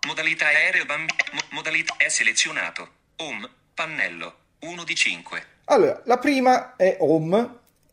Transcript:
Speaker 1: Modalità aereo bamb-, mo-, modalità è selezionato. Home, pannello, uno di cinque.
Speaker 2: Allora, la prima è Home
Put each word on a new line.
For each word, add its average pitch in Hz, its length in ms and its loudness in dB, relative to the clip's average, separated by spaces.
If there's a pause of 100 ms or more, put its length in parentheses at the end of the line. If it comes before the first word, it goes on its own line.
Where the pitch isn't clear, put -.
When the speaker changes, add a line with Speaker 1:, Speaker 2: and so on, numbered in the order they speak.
Speaker 1:
Modalità 156 420 -2
aereo 165 360 2
bamb-, 151 260 -6 (220)
mo-, 147 200 -8
modalità 156 440 -4
è 147 140 0
selezionato. 123 800 -2 (280)
Home, 127 320 -10 (240)
pannello, 107 600 -6 (280)
uno 170 220 -12
di 165 120 -6
cinque. - 480 -2 (220)
Speaker 2:
Allora, 180 380 4
la 240 140 2
prima 262 580 2
è 190 240 4
Home 165 580 2 (360)